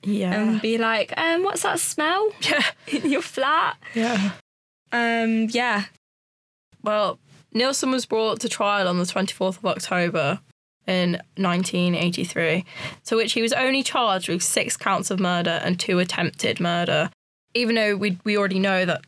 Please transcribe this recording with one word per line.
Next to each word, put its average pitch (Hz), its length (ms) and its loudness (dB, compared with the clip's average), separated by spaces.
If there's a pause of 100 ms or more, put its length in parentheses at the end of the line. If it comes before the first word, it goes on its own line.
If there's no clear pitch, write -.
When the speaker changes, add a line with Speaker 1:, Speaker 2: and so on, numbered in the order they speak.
Speaker 1:
Yeah. 196 300 0
Speaker 2:
and 214 280 2
be 226 160 0
like, 226 400 0
"Um, 330 260 2
what's 392 180 -2
that 349 180 0
smell 370 520 0 (100)
Speaker 1:
Yeah. 294 220 2 (240)
Speaker 2:
<laughs> - 0 -
in 277 240 0
your 294 100 2
flat?" 302 560 0 (160)
Speaker 1:
Yeah. 226 380 0 (600)
Speaker 2:
Um, 226 600 2
yeah. 233 340 0 (960)
Speaker 1:
Well, 214 360 2 (340)
Nilsen 262 380 0
was 254 140 0
brought 220 360 0
to 233 80 -4
trial 202 380 0
on 180 100 2
the 175 80 2
twenty-fourth 190 540 -2
of - 60 -10
October 175 760 0 (460)
in 180 360 0 (160)
nineteen 180 580 0
eighty-three, 175 680 0 (400)
to 226 100 0
which 226 180 0
he 226 80 0
was 226 120 2
only 262 300 2
charged 202 460 0
with 175 140 -2
six - 340 0
counts - 320 -2
of 190 100 -2
murder 175 440 0
and 180 160 0
two 180 200 0
attempted 180 600 -2
murder, 170 500 0 (440)
even 233 220 0
though 214 200 2
we, 190 300 -2
we 208 120 2
already 190 220 0
know 190 260 2
that 170 220 -2